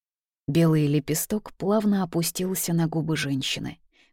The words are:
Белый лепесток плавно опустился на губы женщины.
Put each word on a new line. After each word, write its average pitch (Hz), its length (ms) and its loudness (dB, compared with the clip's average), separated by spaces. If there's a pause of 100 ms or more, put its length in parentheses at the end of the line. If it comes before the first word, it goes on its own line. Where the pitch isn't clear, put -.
(460)
Белый 156 400 4
лепесток 151 680 -2
плавно 202 500 0
опустился 175 680 -2
на 165 140 2
губы 160 300 -2
женщины. 139 640 -4 (320)